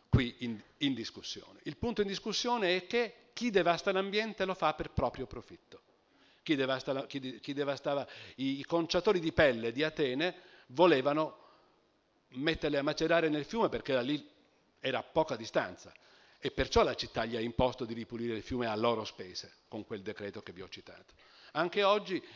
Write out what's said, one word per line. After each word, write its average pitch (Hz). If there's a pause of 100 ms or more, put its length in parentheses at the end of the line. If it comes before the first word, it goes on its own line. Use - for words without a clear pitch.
qui 123
in, 117 (180)
in 139
discussione? -
Il 151
punto 220
in 202
discussione 196
è 180
che 233
chi 240
devasta 175
l'ambiente 196
lo 185
fa 156
per -
proprio 131
profitto. - (640)
Chi 160
devasta 131
la, 135
chi 139
di-, 127
chi 147
devastava 143 (300)
i, 135
i 135
conciatori 175
di 160
pelle 117
di 127
Atene 156 (340)
volevano 143 (840)
metterle 147
a 139
macerare 160
nel 151
fiume 233
perché 123
da 127
lì 139 (540)
era 127
a -
poca 156
distanza 107 (460)
e 139
perciò 131
la 135
città 117
gli 117
ha 113
imposto 120
di 113
ripulire 117
il 101
fiume 123
a 110
loro 110
spese 95 (160)
con 107
quel 104
decreto 101
che 95
vi 90
ho 90
citato. - (160)
Anche 175
oggi 190 (140)